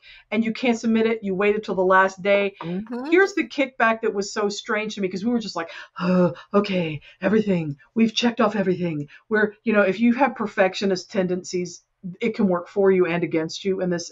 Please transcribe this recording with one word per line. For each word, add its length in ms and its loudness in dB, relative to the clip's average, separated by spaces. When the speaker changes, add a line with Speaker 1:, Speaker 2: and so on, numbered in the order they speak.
Speaker 1:
and 160 0
you 80 -2
can't 240 0
submit 300 2
it. 160 -2
You 100 -2
waited 300 0
till 100 -6
the 100 0
last 380 4
day. 400 2
Speaker 2:
Mm-hmm. 480 -8
Speaker 1:
Here's 240 4
the 140 -4
kickback 540 0
that 120 -2
was 180 -4
so 160 -2
strange 460 -4
to 80 -10
me, 60 0
'cause 180 -6
we 60 0
were 80 0
just 160 -8
like, 160 -6
"Oh, 360 2
okay, 480 0
everything. 580 0
We've 180 2
checked 280 0
off 140 2
everything." 520 -2
We're, 260 0
you 100 0
know, 80 6
if 180 0
you 140 4
have 220 0
perfectionist 720 0
tendencies, 760 -4
it 140 -2
can 120 2
work 200 -2
for 240 2
you 160 4
and 160 -2
against 420 -4
you 160 -2
in 80 -2
this, 220 -4